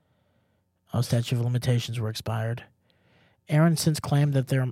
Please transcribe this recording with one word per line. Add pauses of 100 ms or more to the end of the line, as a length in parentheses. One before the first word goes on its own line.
(920)
Oh,
statute
of
limitations
were
expired. (840)
Aaron
since
claimed
that
there